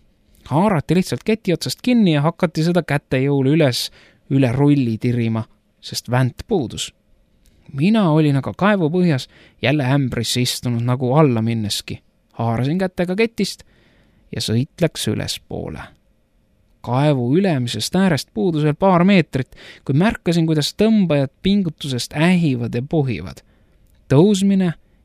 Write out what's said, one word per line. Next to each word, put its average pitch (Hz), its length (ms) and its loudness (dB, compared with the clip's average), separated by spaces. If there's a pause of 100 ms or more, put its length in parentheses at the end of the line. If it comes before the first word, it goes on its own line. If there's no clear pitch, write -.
(520)
Haarati 165 440 0
lihtsalt 175 300 -2
keti - 280 -2
otsast - 280 -6
kinni 226 320 2
ja 143 80 0
hakati 160 420 -2
seda 170 220 0
käte 143 380 -2
jõul 139 320 2
üles, 139 320 0 (420)
üle 135 240 2
rulli 135 480 2
tirima, 117 420 -2 (380)
sest - 320 -12
vänt 127 340 -2
puudus. - 460 -4 (800)
Mina 185 380 2
olin 151 260 2
aga 123 160 -6
kaevu 190 400 0
põhjas 175 340 0 (380)
jälle 143 180 0 (120)
ämbrisse 123 500 -2
istunud 120 400 -4
nagu 123 320 -2
alla 127 240 4
minneski. 113 640 -6 (340)
Haarasin 120 400 -2
kätega 185 380 -4
ketist 220 480 -4 (720)
ja 113 100 -6
sõit 117 360 -4
läks - 280 -4
ülespoole. - 680 -8 (1040)
Kaevu 131 540 0
ülemisest 131 580 -2
äärest 185 380 0
puudus 170 340 -2
veel 147 80 0
paar 180 320 2
meetrit, 165 480 2 (320)
kui 135 80 0
märkasin, 170 500 0
kuidas 151 300 -2
tõmbajad 185 560 2 (100)
pingutusest 165 800 -2
ähivad 147 560 0
ja 123 80 -4
pohivad. 127 560 -4 (720)
Tõusmine 190 600 4 (320)